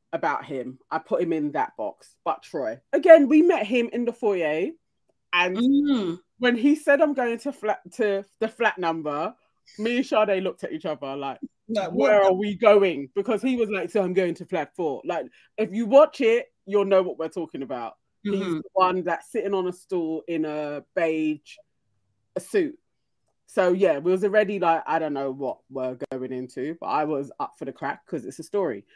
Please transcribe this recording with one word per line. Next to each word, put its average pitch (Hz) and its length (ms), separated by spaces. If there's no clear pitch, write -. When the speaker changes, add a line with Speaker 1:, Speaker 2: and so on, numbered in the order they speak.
Speaker 1:
about 156 320
him. 131 340
I 160 80
put 175 240
him 170 100
in 147 200
that 143 240
box. - 480
But - 180
Troy, 123 380
again, 320 360
we 302 140
met 320 240
him 233 260
in 240 120
the 233 80
foyer, 180 560
and 180 260
Speaker 2:
Mm. 247 600
Speaker 1:
when 240 180
he 285 180
said, 285 260
"I'm 294 140
going 233 240
to 277 140
flat, - 280
to 202 300
the 220 80
flat 220 300
number," 165 560
me 240 200
and 269 80
Sade 202 360
looked - 220
at - 80
each 156 140
other 139 300
like, 139 220
Speaker 2:
Like, 196 240
what - 180
Speaker 1:
"Where 208 120
Speaker 2:
the 196 60
Speaker 1:
are 185 60
we 208 220
going?" 190 580
Because 202 280
he 254 140
was 220 140
like, 180 200
"So 202 120
I'm 185 120
going 175 200
to 175 120
flat 160 280
four." 151 300
Like, 151 220
if 214 160
you 226 140
watch 294 340
it, 226 260
you'll 202 180
know 190 180
what 175 160
we're 160 100
talking 156 340
about. 120 320
He's 202 120
Speaker 2:
Mm-hmm. 180 240
Speaker 1:
the - 160
one 185 300
that's - 280
sitting 190 220
on 185 140
a 180 40
stool 160 560
in 165 160
a 151 400
beige 156 640
suit. - 400
So, 185 260
yeah, 180 260
we 170 140
was 185 120
already 202 340
like, 165 280
"I 160 120
don't 151 160
know 139 160
what 131 280
we're 127 260
going 131 220
into," 131 480
but - 60
I 143 180
was 143 360
up - 180
for 151 60
the 139 80
crack - 340
'cause 123 180
it's 131 140
a 160 60
story. 151 400